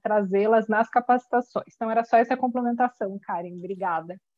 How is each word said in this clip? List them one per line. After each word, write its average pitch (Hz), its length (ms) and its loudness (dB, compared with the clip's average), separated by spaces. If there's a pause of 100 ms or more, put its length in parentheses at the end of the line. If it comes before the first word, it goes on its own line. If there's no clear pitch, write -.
trazê-las 214 640 2
nas 220 220 0
capacitações. - 840 0
Então, 226 160 -6
era 226 140 0
só 233 140 4
essa 233 180 4
complementação, 240 880 -2
Karen. 180 340 -8
Obrigada. 180 600 -6 (180)